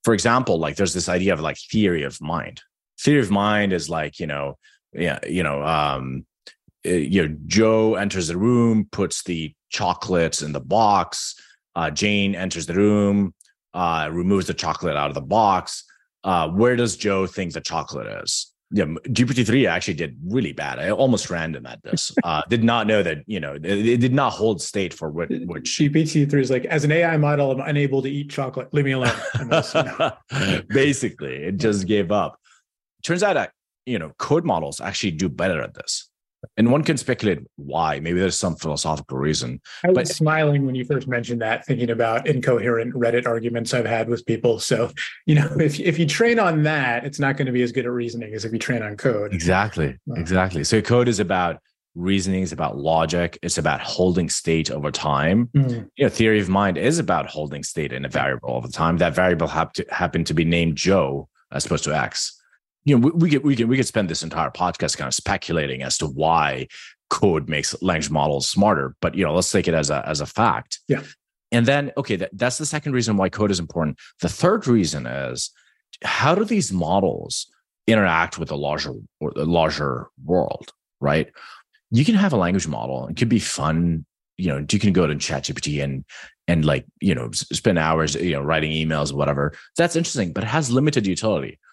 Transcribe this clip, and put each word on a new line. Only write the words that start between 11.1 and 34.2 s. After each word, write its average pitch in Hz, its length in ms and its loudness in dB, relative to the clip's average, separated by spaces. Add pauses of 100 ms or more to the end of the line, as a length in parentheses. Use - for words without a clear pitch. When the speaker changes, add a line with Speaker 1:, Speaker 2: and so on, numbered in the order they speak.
Speaker 1:
Uh, 82 140 -2
Jane 101 460 0
enters 87 300 -6
the 85 80 -8
room, 101 600 2 (400)
uh, 82 380 0
removes 90 360 0
the 87 60 -2
chocolate 78 440 -2
out 73 100 0
of 71 80 -4
the - 60 -6
box. 95 640 2 (420)
Uh, 85 240 2
where 117 260 4
does 117 220 0
Joe 98 280 0
think 87 280 -6
the 80 80 -8
chocolate 71 460 -6 (140)
is? - 320 -6 (180)
Yeah, 101 120 2
m-, 78 140 -4 (160)
G 113 100 4
P 123 100 0
T 120 120 2
three 120 200 4
actually 90 280 -2
did 73 320 -8
really 98 260 -2
bad. 69 260 -8
I 82 140 -2
almost 113 380 2
ran 82 240 -4
them 62 120 -12
at 62 160 -18
this. - 360 -6
Speaker 2:
<laughs> - 60 2
Speaker 1:
Uh, 85 260 0
did 117 160 2
not 117 200 2
know 107 160 4
that, 80 240 -2
you 101 140 -6
know, 71 140 -8
it, 76 120 -10
it 110 360 2
did 127 120 4
not 139 180 2
hold 107 300 0
state 92 320 -4
for 80 160 -8
what, 82 200 -4 (160)
which 82 320 -6
Speaker 2:
G 151 100 4
P 156 160 2
T 156 220 2
three 143 160 2
is 123 100 0
like, 123 140 0
"As 151 180 0
an 147 80 2
A 170 140 4
I 165 120 2
model, 147 340 2
I'm 127 100 -2
unable 143 400 0
to 135 80 -2
eat 143 200 -6
chocolate. 131 440 -6
Leave 147 120 2
me 139 60 0
alone." 123 240 0 (200)
And 120 140 -4
this, 156 240 2
you 156 100 2
know. - 280 -2 (540)
Speaker 1:
<laughs> - 40 -16
Basically, 120 680 0
it 78 220 -6
just 101 300 0
gave 101 240 2
up. 92 260 0 (640)
Turns 180 220 -2
out 196 120 4
that, 104 180 -2 (320)
you 123 120 -4
know, 80 200 -8
code 160 260 0